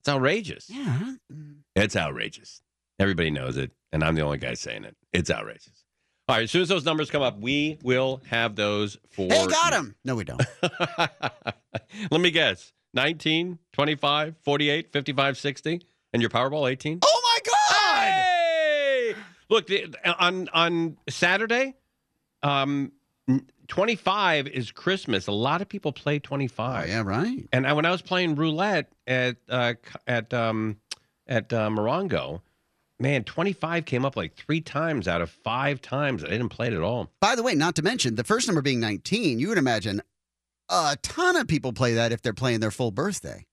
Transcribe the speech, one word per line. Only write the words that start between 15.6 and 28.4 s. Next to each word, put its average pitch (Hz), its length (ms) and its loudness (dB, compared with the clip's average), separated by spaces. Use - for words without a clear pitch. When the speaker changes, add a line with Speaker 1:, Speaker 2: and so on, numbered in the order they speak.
Speaker 1:
and 120 100 4
your 113 80 2
Powerball, 135 400 0
eighteen? 151 320 -4
Speaker 2:
Oh, 587 220 6
my 466 260 2
God! 415 600 4
Speaker 1:
Hey! 311 1000 0
Look, 214 180 2
the, 185 280 -4
on, 185 340 2
on 165 440 2
Saturday, 226 680 0
um, 143 500 0
n-, 131 180 2
twenty-five 185 800 2
is 127 240 -6
Christmas. 135 560 0
A 101 40 0
lot 135 300 2
of 202 60 -8
people 156 240 -4
play 147 260 -2
twenty-five. 127 680 -4
Speaker 2:
Oh, - 20 -4
yeah, 110 140 0
right. 143 500 -2
Speaker 1:
And 131 140 2
I, 143 80 2
when 151 100 2
I 170 60 4
was 180 120 -2
playing 180 320 0
roulette 160 560 0